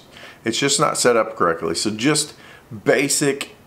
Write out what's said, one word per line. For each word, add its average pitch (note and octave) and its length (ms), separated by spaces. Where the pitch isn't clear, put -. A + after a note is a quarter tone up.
it's A2+ 140
just C#3 220
not D3 180
set B2 180
up A2 200
correctly. E2+ 400
So - 160
just C3+ 420
basic C#3 720